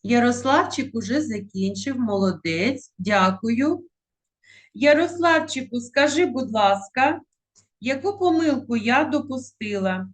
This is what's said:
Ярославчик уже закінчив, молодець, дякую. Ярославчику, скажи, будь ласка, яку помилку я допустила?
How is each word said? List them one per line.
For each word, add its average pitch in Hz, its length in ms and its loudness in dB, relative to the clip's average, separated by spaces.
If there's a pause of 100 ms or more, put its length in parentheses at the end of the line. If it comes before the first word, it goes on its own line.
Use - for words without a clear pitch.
Ярославчик 247 920 0
уже 226 280 -2
закінчив, 202 760 -6
молодець, 196 1000 -2
дякую. 214 880 0 (840)
Ярославчику, 311 1040 2
скажи, 285 460 2
будь 247 260 -4
ласка, 220 680 2 (600)
яку 269 380 -4
помилку 320 580 2
я 240 280 2
допустила? 208 1080 -4